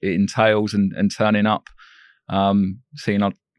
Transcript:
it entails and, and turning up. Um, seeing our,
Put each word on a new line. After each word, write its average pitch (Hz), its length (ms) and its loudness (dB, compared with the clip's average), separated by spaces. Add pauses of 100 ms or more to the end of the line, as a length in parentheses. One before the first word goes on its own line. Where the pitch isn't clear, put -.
it 95 120 -2
entails 107 600 2
and, 101 200 0
and 101 200 0
turning 107 320 0
up. 107 220 -2 (600)
Um, 98 520 0 (140)
seeing 101 280 -2
our, 101 80 -2 (280)